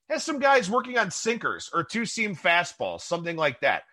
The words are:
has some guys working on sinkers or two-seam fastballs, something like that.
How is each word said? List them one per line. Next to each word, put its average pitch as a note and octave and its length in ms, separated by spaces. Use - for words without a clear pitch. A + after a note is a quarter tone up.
has D4+ 140
some D4+ 160
guys C4 300
working B3 280
on G3+ 140
sinkers D3+ 600
or E3 100
two-seam G#3+ 520
fastballs, E3+ 640
something E3+ 340
like D3+ 260
that. A#2+ 320